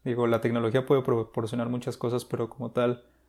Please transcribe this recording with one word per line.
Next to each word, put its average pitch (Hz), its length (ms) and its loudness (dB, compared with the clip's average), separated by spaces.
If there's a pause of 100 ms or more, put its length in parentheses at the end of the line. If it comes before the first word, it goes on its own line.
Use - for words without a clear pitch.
Digo, 120 220 2
la 113 140 4
tecnología 117 460 0
puede 135 160 4
proporcionar 117 680 -2
muchas 120 280 -4
cosas, 120 280 -2
pero 117 240 -4
como 117 220 -10
tal, 120 340 0 (240)